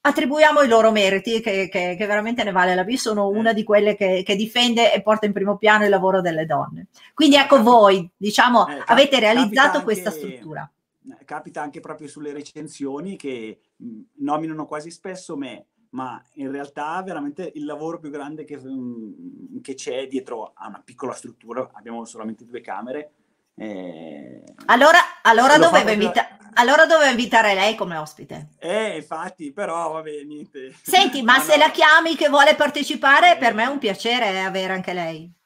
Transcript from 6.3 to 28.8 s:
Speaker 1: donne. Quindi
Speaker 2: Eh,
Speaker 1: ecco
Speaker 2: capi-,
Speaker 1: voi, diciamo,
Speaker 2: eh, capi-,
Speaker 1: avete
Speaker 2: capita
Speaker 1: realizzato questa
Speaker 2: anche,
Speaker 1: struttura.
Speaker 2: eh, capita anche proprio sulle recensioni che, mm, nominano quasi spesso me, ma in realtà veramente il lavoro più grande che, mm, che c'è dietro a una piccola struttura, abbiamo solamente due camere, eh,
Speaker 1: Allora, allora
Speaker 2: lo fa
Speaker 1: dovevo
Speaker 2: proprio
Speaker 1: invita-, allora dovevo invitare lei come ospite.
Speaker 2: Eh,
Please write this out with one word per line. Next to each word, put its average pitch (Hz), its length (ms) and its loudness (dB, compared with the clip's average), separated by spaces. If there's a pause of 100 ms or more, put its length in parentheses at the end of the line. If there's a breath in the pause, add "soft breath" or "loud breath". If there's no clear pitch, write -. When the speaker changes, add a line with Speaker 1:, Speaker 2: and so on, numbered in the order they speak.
Speaker 1:
donne. 156 400 -6 (260 soft breath)
Quindi 285 240 4
Speaker 2:
Eh, 277 40 6
Speaker 1:
ecco 269 160 4
Speaker 2:
capi-, 220 120 4
Speaker 1:
voi, 196 480 6
diciamo, 214 500 2
Speaker 2:
eh, 147 120 -10
capi-, - 140 0
Speaker 1:
avete 277 160 6 (100)
Speaker 2:
capita 214 140 2
Speaker 1:
realizzato 233 500 2
questa 202 280 -4
Speaker 2:
anche, 151 100 -12
Speaker 1:
struttura. 147 500 -14 (500)
Speaker 2:
eh, - 40 -20
capita 156 380 -14
anche 151 180 -12
proprio 151 280 -16
sulle 147 240 -14
recensioni 147 840 -12
che, 117 420 -12 (240)
mm, 113 180 -16 (200)
nominano 156 460 -6
quasi 151 240 -12
spesso 170 460 -14
me, 127 300 -14 (240)
ma 127 320 -14 (120)
in 135 160 -12
realtà 147 520 -10
veramente 156 540 -10
il 151 100 -12
lavoro 156 320 -10
più 156 120 -16
grande 147 340 -14
che, 143 140 -16
mm, 123 1000 -14
che 135 140 -14
c'è 131 320 -10
dietro 123 480 -10
a 104 140 -18
una 101 140 -20
piccola 127 300 -14
struttura, - 640 -12
abbiamo 117 320 -14
solamente 110 400 -14
due 120 160 -16
camere, 123 500 -12 (440)
eh, 80 840 -16 (240)
Speaker 1:
Allora, 285 320 6 (240)
allora 240 360 6
Speaker 2:
lo 320 60 8
fa 339 60 6
Speaker 1:
dovevo - 140 4
Speaker 2:
proprio 214 80 0
Speaker 1:
invita-, - 460 -2 (160)
allora 285 320 6
dovevo 294 240 4
invitare 226 440 2
lei 202 200 0
come 175 240 -8
ospite. 151 500 -14 (100)
Speaker 2:
Eh, 196 380 -6